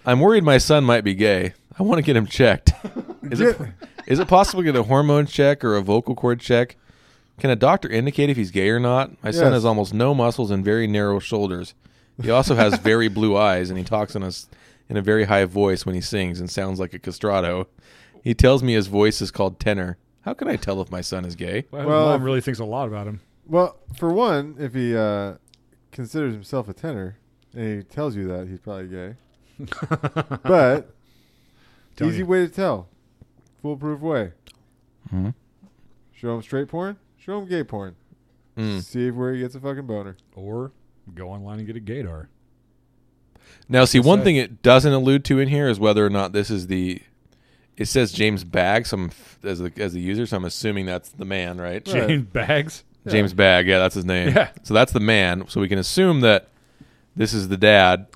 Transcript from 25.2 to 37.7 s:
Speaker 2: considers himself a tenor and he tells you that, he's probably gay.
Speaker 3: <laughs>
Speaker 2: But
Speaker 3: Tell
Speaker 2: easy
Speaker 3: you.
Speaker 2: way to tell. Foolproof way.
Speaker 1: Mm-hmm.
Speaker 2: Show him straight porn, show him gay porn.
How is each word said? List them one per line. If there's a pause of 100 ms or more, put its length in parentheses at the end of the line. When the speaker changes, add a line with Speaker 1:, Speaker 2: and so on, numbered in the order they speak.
Speaker 2:
considers
himself
a
tenor (380)
and
he
tells
you
that,
he's
probably
gay. (440)
Speaker 3:
<laughs>
Speaker 2:
But (1000)
Speaker 3:
Tell
Speaker 2:
easy
Speaker 3:
you.
Speaker 2:
way
to
tell. (760)
Foolproof
way. (800)
Speaker 1:
Mm-hmm. (840)
Speaker 2:
Show
him
straight
porn, (200)
show
him
gay
porn. (600)